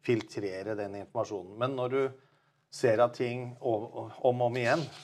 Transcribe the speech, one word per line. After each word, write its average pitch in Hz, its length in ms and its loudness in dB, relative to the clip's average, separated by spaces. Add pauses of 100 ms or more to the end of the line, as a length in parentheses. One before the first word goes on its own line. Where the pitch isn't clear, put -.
filtrerer 104 760 -2
den 101 160 -4
informasjonen. 101 640 -6
Men 131 180 -2
når 127 140 -2
du 135 100 2 (720)
ser 113 280 4
at 123 140 6
ting 123 440 -4
om, 117 260 0
om 113 280 -10
og 123 300 2
om 120 140 2
igjen 131 260 4 (220)